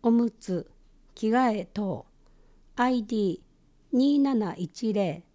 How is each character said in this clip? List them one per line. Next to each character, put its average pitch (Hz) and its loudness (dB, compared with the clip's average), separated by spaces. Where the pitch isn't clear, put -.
お 233 2
む 233 2
つ、 - -8
着 220 -2
替 233 2
え 185 -8
等。 190 -6
ア 247 2
イ 247 0
デ 226 -6
ィ 202 0
ー、 - -18
二 285 4
七 247 0
一 180 -6
零 175 -2